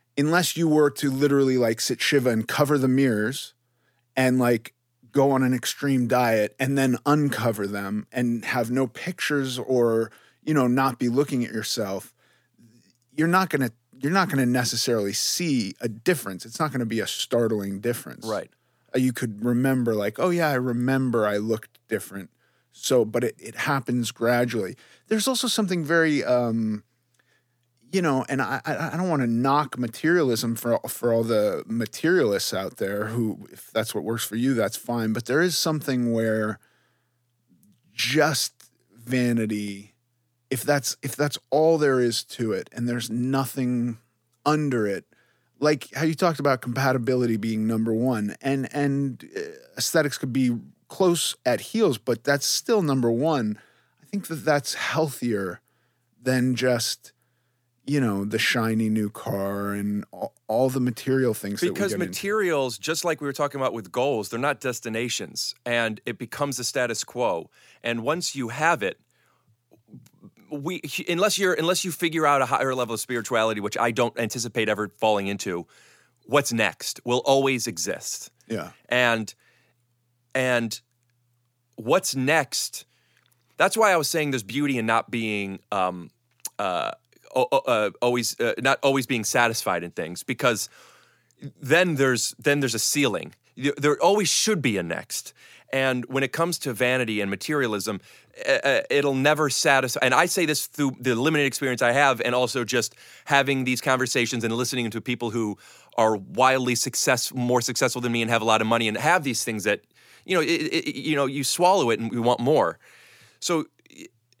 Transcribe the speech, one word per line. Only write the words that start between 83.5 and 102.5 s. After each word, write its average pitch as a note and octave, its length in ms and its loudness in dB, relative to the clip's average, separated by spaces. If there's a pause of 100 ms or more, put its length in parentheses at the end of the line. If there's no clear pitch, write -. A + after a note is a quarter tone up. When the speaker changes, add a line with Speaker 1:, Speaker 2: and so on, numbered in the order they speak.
Speaker 2:
That's F#3+ 200 2
why G#3+ 140 6
I F3 60 6
was D3 120 0
saying D3+ 220 0
there's B2 120 -2
beauty C3+ 340 -2
in A2 80 -2
not A2+ 240 2
being, G#2 500 -4 (120)
um, F#2 380 -2 (500)
uh, F2 320 -2 (420)
o-, B2+ 180 2
o-, C#3 80 4
uh, G#2+ 320 2 (100)
always, B2 380 0
uh, A#2 200 2
not C3+ 240 2
always C#3 220 2
being A#2 180 -4
satisfied A2+ 600 0
in E2+ 80 -10
things, F2 320 -8
because A#2+ 440 0 (960)
then D#3+ 340 2
there's, C3 420 0
then C#3+ 220 2
there's B2 160 0
a G#2+ 40 -2
ceiling. G2+ 540 -2 (240)
Y-, C3+ 200 0
there D3 240 2
always G3 280 4
should G#3 320 0
be A2+ 160 0
a F2+ 60 -2
next. - 500 -8 (400)
And C3 320 0
when C3+ 180 -2
it C3 100 -4
comes E3 260 -2
to C3 140 -6
vanity A#2+ 480 0
and G2+ 80 -2
materialism, G#2+ 720 -2 (460)
uh, C3+ 40 2
uh, C3 380 2
it'll C#3 260 2
never D3 340 2
satisfy. C3+ 520 2
And C3 120 4
I D#3+ 120 6
say F3+ 200 0
this D3+ 200 0
through C#3 340 -2
the B2 160 0
limited D3 300 2
experience B2+ 360 -2
I A#2+ 100 6
have, C3+ 300 4
and B2 140 0
also B2 300 0